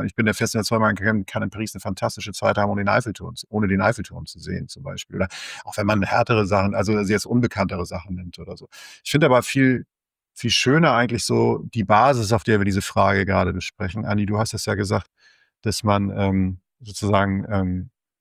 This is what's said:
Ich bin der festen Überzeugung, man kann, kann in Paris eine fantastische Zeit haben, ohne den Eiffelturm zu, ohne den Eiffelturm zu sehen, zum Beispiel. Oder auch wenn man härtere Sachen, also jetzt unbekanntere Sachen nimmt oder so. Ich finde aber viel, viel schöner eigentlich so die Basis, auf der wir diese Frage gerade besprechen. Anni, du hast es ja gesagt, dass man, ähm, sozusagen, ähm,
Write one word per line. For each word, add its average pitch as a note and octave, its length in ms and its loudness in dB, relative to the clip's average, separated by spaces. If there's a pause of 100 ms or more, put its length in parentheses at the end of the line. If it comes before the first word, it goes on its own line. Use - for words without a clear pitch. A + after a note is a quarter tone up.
Ich G2 100 -6
bin A2+ 120 0
der G#2+ 80 2
festen A2+ 240 -2
Überzeugung, A2 240 0
man G#2+ 140 2
kann, G2+ 300 0
kann A2 160 -6
in G2 80 -4
Paris G#2+ 240 -8
eine G2 60 -14
fantastische G#2 520 -6
Zeit G#2 260 0
haben, G2+ 120 2
ohne G2+ 120 -2
den G2 60 0
Eiffelturm G2+ 480 -2
zu, - 140 -14
ohne G#2+ 180 0
den G2 120 2
Eiffelturm F#2 460 -2
zu - 140 -18
sehen, D#2+ 280 -8
zum - 140 -16
Beispiel. - 340 -12
Oder F#2+ 120 0 (360)
auch - 120 -12
wenn G#2 100 0
man G#2 160 2
härtere A2+ 440 2
Sachen, G2+ 280 2
also G#2 240 2
jetzt G2+ 260 0
unbekanntere F#2+ 600 -2
Sachen F2+ 300 -10
nimmt F2+ 220 -12
oder D#2 180 -14
so. - 120 -20 (360)
Ich - 60 -8
finde D3+ 160 4
aber B2 160 6
viel, C3 440 2 (480)
viel A#2 160 -4
schöner D3 420 4
eigentlich A#2 320 2
so A#2 360 2 (120)
die A2+ 120 -2
Basis, A2+ 480 6
auf A2+ 120 2
der A2 160 4
wir G2+ 40 2
diese G2+ 180 0
Frage G2 420 2
gerade F#2+ 280 2
besprechen. F#2+ 520 -8
Anni, G#2 220 -2
du G#2 120 -2
hast A2 160 -2
es G2+ 120 -6
ja G#2+ 80 0
gesagt, G2 320 -2 (560)
dass - 220 -4
man, G2+ 260 2
ähm, F#2+ 500 0 (200)
sozusagen, G2+ 680 0
ähm, F#2 420 -4 (300)